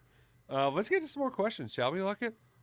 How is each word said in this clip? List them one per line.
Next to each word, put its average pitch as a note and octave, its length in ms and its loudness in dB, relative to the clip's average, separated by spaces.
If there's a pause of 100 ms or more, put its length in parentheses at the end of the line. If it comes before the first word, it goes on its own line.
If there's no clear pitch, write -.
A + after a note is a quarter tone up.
(500)
Uh, C#3 220 2
let's F#3 180 0
get F#4 120 4
to D#4 60 -8
some C#4+ 140 -8
more C4 100 0
questions, G3 420 -2
shall B2+ 180 2
we, F3+ 80 -2
Luckett? G#3 340 -2 (300)